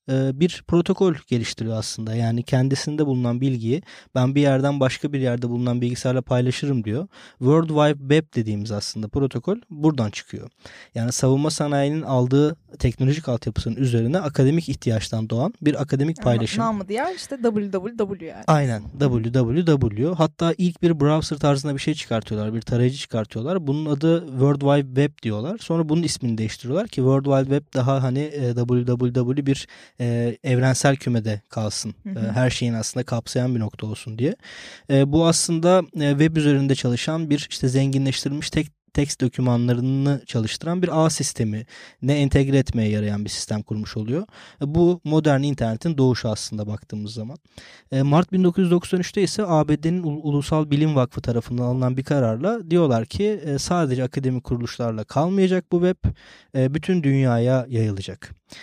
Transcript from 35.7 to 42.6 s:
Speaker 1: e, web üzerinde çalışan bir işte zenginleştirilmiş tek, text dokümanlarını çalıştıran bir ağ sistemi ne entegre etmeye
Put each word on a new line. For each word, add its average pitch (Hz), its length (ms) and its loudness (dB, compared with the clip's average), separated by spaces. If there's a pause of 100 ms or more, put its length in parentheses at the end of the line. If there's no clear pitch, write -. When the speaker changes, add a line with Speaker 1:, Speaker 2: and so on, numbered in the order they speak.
Speaker 1:
e, 143 100 2
web 156 260 4
üzerinde 139 380 4
çalışan 151 560 -2
bir 143 200 0
işte - 180 -2
zenginleştirilmiş 135 800 0
tek, - 300 -4 (140)
text 143 260 0
dokümanlarını 127 1080 2
çalıştıran 160 560 -2
bir 160 220 2
ağ 160 60 4
sistemi 117 560 -4 (360)
ne 143 160 2
entegre 139 400 4
etmeye 120 320 0